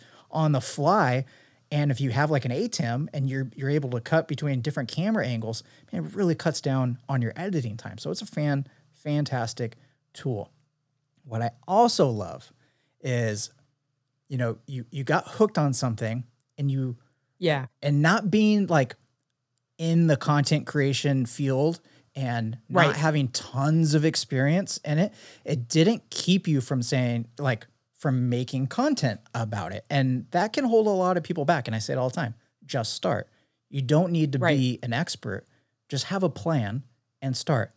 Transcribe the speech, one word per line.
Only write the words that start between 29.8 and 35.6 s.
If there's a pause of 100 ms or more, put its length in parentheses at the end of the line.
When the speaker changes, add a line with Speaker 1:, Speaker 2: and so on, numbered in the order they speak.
Speaker 1:
And
that
can
hold
a
lot
of
people
back.
And
I
say
it
all
the
time, (320)
just
start. (400)
You
don't
need
to
Speaker 2:
Right.
Speaker 1:
be
an
expert. (420)